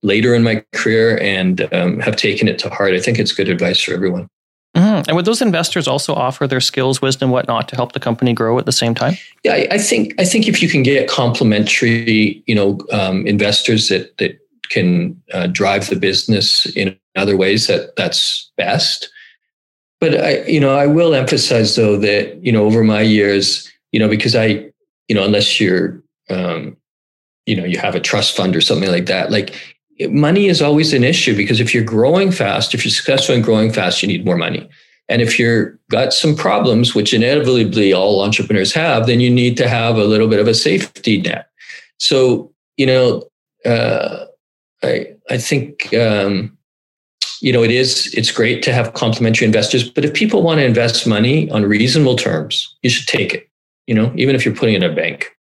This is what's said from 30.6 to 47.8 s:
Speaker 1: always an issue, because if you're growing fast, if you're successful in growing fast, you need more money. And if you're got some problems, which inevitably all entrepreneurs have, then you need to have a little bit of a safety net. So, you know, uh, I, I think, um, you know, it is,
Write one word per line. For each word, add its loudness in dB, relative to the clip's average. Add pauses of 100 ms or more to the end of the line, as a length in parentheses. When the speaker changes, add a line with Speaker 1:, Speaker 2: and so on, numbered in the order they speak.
Speaker 1:
always 2
an 2
issue, 0
because 0
if 0
you're 2
growing 2
fast, -2
if -4
you're -2
successful 0
in 2
growing 2
fast, -2
you -2
need -4
more 0
money. -4 (440)
And 0
if 0
you're 0 (120)
got 0
some 2
problems, 2
which 0
inevitably 2
all 2
entrepreneurs 0
have, 0
then 2
you 4
need 2
to 2
have 0
a 2
little 2
bit 2
of 2
a 2
safety -2
net. -6 (480)
So, 2 (280)
you 2
know, 2 (380)
uh, -2 (580)
I, -2 (200)
I -2
think, -4
um, 0 (840)
you 0
know, 4
it 2
is, -2